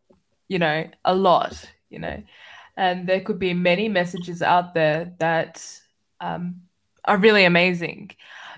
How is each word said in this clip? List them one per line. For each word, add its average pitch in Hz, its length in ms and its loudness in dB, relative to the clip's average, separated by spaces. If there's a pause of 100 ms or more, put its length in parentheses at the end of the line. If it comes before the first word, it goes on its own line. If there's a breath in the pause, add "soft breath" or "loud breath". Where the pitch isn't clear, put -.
(480)
you 185 120 -4
know, 160 300 0 (160)
a 185 100 2
lot, 180 540 2 (200)
you - 100 -16
know, 82 220 -10 (540 loud breath)
and 180 320 -2
there 185 140 0
could 185 180 -6
be 185 140 0
many 180 340 0
messages 175 540 -4
out 175 320 2
there 165 460 0
that, 165 440 -2 (560)
um, 175 420 -8 (440)
are 202 120 2
really 208 280 6
amazing, 175 640 0 (460 loud breath)